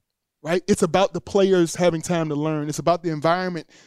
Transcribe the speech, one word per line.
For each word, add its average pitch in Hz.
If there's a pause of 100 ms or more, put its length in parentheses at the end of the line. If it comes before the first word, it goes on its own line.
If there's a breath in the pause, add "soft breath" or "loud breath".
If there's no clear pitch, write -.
(440)
right? 175
It's 202
about 185
the 180
players 190
having 165
time 165
to 147
learn. 151
It's 147
about 170
the 175
environment 165 (180 soft breath)